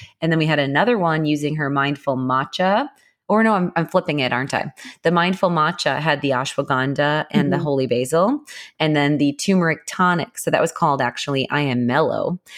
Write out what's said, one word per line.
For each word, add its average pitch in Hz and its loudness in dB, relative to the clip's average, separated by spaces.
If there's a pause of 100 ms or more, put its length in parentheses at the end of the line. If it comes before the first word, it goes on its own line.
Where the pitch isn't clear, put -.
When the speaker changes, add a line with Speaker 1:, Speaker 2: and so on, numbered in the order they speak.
(200)
Speaker 1:
And 165 0
then 160 2
we 156 2
had 156 2
another 147 2
one 160 0
using 151 -2
her 147 -2
mindful 139 -2
matcha. 160 0 (420)
Or 214 4
no, 220 4
I'm, 180 0
I'm 165 0
flipping 170 -2
it, 127 0
aren't 127 -2
I? 131 -4 (300)
The 165 2
mindful 180 2
matcha 156 0
had 147 0
the 139 0
ashwagandha 139 0
and 143 2
the 139 2
Speaker 2:
Mm-hmm. 170 -4
Speaker 1:
holy 135 0
basil, 160 0 (400)
and 156 2
then 147 2
the 143 0
turmeric 165 0
tonic. 180 -2
So - -6
that - 2
was 165 0
called 143 0
actually 131 -2
I 147 0
Am 123 0
Mellow. 151 0 (200)